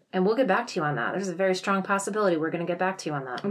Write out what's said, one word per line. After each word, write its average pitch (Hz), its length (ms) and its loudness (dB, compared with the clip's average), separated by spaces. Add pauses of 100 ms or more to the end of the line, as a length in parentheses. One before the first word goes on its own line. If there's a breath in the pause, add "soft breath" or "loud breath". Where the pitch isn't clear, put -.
(140)
And 185 120 2
we'll 220 100 4
get 269 120 2
back 226 200 2
to - 120 -6
you 156 60 0
on 147 100 0
that. 117 180 -2
There's 196 140 -4
a 175 80 -4
very 185 200 2
strong 190 260 0
possibility 196 560 2
we're 156 140 -2
gonna 170 140 -2
get 175 140 -2
back 185 200 0
to 160 100 -8
you 147 60 -2
on 135 100 -4
that. 123 260 -8